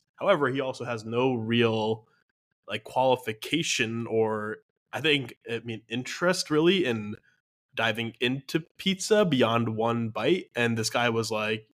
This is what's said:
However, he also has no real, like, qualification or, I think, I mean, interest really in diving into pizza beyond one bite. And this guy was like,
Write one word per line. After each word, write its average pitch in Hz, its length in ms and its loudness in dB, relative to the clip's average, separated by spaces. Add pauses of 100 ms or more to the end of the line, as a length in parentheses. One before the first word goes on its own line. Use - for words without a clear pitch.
(160)
However, 147 320 2
he 135 140 -2
also 127 240 -6
has 117 180 -6
no 123 300 0
real, 113 720 0 (600)
like, 107 200 -8
qualification 123 1200 -2
or, 107 520 -2 (340)
I 110 80 -6
think, 143 360 0 (140)
I 117 140 -4
mean, 110 240 -8
interest 175 600 -2
really 165 360 4
in 107 300 -4 (600)
diving 113 460 -2
into 135 400 -2 (160)
pizza 196 480 2
beyond 117 500 2
one 117 340 0
bite. 135 460 -2
And 117 220 2
this 110 120 -2
guy 120 200 2
was 113 200 -2
like, 107 460 -2